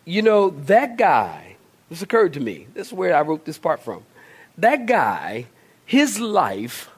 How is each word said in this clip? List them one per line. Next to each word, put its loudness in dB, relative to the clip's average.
you -2
know, 4
that 2
guy, 0
this -14
occurred 2
to -8
me. -6
This -12
is -16
where 0
I 4
wrote -4
this -10
part -4
from. -12
That 2
guy, -2
his 2
life -2